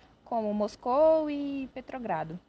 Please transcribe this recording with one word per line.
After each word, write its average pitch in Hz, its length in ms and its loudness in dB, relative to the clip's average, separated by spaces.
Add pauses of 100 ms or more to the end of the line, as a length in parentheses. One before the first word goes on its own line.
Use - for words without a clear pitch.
(260)
como 220 280 -2
Moscou 294 760 2
e 277 440 -4
Petrogrado. 180 640 -6 (120)